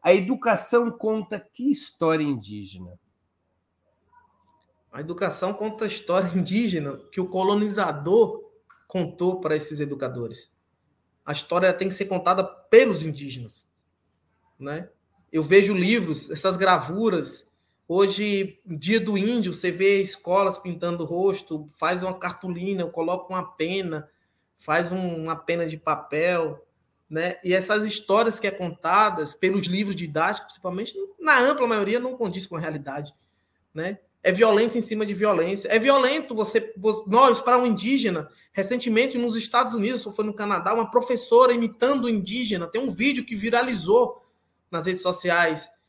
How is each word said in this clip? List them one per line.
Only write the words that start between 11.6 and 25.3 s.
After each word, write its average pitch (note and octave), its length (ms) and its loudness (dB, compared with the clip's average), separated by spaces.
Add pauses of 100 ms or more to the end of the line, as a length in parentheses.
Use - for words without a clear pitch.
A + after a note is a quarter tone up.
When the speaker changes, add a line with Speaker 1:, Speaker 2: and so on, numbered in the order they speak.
Speaker 2:
tem F#3+ 160 -2
que F#3 60 -4
ser G3 120 -4
contada F#3 380 0
pelos G#3+ 600 4
indígenas, C3+ 640 -12 (920)
né? D3 300 -10 (440)
Eu D#3+ 100 2
vejo F#3+ 300 6
livros, F#3 580 0
essas F3+ 260 0
gravuras. F3+ 920 0 (380)
Hoje, G3 800 0
Dia F3 320 0
do G3+ 180 -2
Índio, G3 380 0
você F3+ 160 -4
vê G3 320 2
escolas F#3+ 560 0
pintando F3 460 -6
o - 20 -10
rosto, E3+ 680 -2
faz F3+ 280 -2
uma F#3 160 -6
cartolina, F3+ 680 -6
coloca E3+ 460 -4
uma F#3 200 -6
pena, E3 560 -6 (500)
faz E3+ 320 -2
um, F3+ 340 -6
uma E3 120 -4